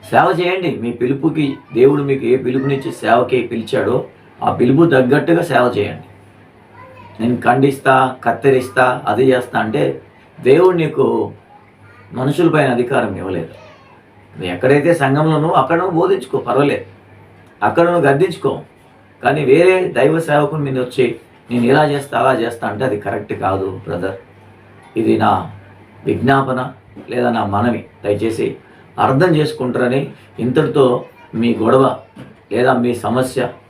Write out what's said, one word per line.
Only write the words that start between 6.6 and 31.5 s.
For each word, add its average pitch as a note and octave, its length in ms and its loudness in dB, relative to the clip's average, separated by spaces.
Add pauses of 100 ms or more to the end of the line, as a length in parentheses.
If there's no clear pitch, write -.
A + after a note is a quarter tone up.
నేను A#2 180 0 (100)
ఖండిస్తా, C3+ 480 2 (300)
కత్తిరిస్తా, B2+ 640 2 (240)
అది A#2 200 2
చేస్తా B2 340 0
అంటే B2+ 180 -2 (560)
దేవుడు F3 440 4
నీకు C#3 240 0 (1120)
మనుషులపైన D3 580 2
అధికారం A#2+ 360 -2 (100)
ఇవ్వలేదు. F2+ 300 -8 (840)
నువ్వు - 200 -8
ఎక్కడైతే C#3+ 380 2 (100)
సంఘంలో D3 420 2
నువ్వు - 200 2
అక్కడ E3+ 180 0
నువ్వు F3+ 180 -2
బోధించుకో, F#3 380 0 (100)
పర్వాలేదు, C3+ 380 0 (840)
అక్కడ C3+ 240 2
నువ్వు E3+ 160 2
గద్దించుకో. D3+ 440 0 (720)
కానీ C#3 200 0 (100)
వేరే F3+ 240 6 (240)
దైవ D#3 200 2 (100)
సేవకుని D3 360 0
మీద C3 200 -4
వచ్చి B2+ 200 0 (440)
నేను A#2+ 200 0
ఇలా D3 140 4 (100)
చేస్తా, C#3 280 -6
అలా C3 120 2 (100)
చేస్తా A#2 280 -6
అంటే G#2+ 180 -6
అది G#2+ 160 -4
కరెక్ట్ A2 260 -6 (120)
కాదు G2 240 -2 (180)
బ్రదర్. F#2+ 320 -6 (840)
ఇది A2+ 240 2
నా A#2 80 2 (800)
విజ్ఞాపన B2+ 500 0 (500)
లేదా B2 240 -2
నా A2 80 -2 (100)
మనవి, G#2+ 280 -2 (240)
దయచేసి G#2+ 420 -2 (580)
అర్థం C#3 320 2
చేసుకుంటారని B2+ 640 -2 (440)
ఇంతటితో C3+ 420 2 (540)
మీ A#2+ 100 2 (100)